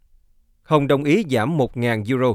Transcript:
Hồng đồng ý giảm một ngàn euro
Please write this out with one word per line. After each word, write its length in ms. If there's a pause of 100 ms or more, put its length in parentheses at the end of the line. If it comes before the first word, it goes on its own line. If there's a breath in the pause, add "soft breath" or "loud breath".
(640)
Hồng 240
đồng 180
ý 260
giảm 260
một 200
ngàn 280
euro 300